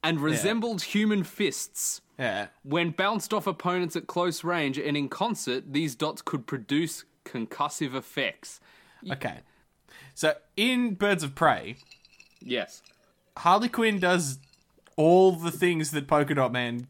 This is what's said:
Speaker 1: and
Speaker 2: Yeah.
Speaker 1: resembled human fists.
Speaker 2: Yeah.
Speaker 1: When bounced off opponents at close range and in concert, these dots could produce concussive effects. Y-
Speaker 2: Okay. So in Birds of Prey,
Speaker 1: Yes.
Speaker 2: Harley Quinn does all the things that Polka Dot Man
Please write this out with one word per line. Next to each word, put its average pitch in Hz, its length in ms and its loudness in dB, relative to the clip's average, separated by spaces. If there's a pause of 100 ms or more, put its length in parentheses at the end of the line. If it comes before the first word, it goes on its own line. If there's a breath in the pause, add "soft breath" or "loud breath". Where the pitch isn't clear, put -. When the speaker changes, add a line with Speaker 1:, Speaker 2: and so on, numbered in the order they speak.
Speaker 1:
and 160 140 2
Speaker 2:
Yeah. 143 60 0
Speaker 1:
resembled 202 580 0
human 208 420 2
fists. - 760 -4 (160)
Speaker 2:
Yeah. 104 300 -2 (160)
Speaker 1:
When 170 280 0
bounced 202 420 -2
off 208 140 -2
opponents 180 480 -2
at 170 120 -6
close 175 360 -2
range 160 340 -2
and 147 200 -2
in 143 100 -2
concert, 147 640 -4
these 143 240 -2
dots 151 260 -4
could - 260 -6
produce 143 580 -4 (180)
concussive 135 720 -6
effects. - 640 -6 (420 soft breath)
Y- - 120 -8
Speaker 2:
Okay. - 260 -8 (760 loud breath)
So 156 180 2 (240)
in 240 380 2
Birds 196 280 2
of 139 100 -6
Prey, 120 440 0 (640)
Speaker 1:
Yes. 120 400 -6 (560)
Speaker 2:
Harley 208 320 4
Quinn 220 300 0
does 175 400 2 (580)
all 180 340 8
the 170 200 -2
things 160 400 2
that 143 180 -4
Polka 147 260 4
Dot 131 160 2
Man 120 380 -4